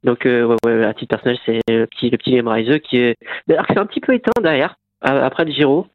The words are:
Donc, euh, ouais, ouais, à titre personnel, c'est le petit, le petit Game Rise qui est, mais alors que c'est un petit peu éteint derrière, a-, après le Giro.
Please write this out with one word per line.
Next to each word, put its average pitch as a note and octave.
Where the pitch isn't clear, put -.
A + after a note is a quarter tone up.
Donc, B2
euh, A#2+
ouais, A#2
ouais, A2+
à G#2+
titre -
personnel, A#2+
c'est A2+
le A2+
petit, -
le A#2+
petit -
Game A#2+
Rise A2+
qui -
est, A#2+
mais -
alors -
que -
c'est G3+
un G#3
petit -
peu C4
éteint A#3
derrière, D#3
a-, C3+
après C3
le D#3
Giro. D3